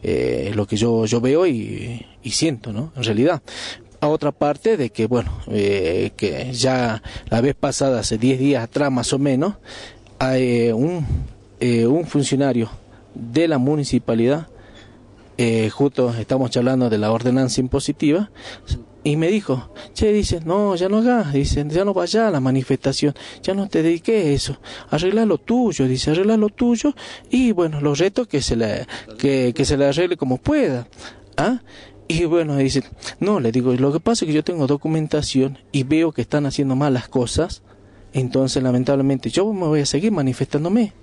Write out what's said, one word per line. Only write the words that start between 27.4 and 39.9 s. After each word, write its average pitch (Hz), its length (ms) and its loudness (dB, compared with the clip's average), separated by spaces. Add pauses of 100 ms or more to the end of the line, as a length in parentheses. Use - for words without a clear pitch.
bueno, 165 260 0
lo 143 160 2
reto 196 300 0
que 143 160 -2
se 117 160 -2
la, 107 280 -2 (320)
que, 131 380 2
que 143 80 0
se 139 140 0
la 139 120 4
arregle 170 280 0
como 127 200 -2
pueda, 185 480 0 (520)
¿ah? 226 240 0 (480)
Y 170 160 0
bueno, 156 320 0
dice, 135 260 0 (380)
"No", 196 180 2
le 117 140 0
digo, 127 220 2
"lo 139 180 2
que 165 80 0
pasa 226 240 0
es - 20 -4
que 151 80 0
yo 151 80 2
tengo 160 240 -2
documentación 147 880 0 (140)
y 135 120 0
veo 156 280 2
que 127 100 -6
están 147 240 -2
haciendo 135 300 0
malas 135 320 0
cosas, 135 560 -2 (480)
entonces 131 500 0
lamentablemente 131 680 0
yo 202 240 0
me 185 140 -2
voy 151 120 2
a 143 60 0
seguir 180 260 0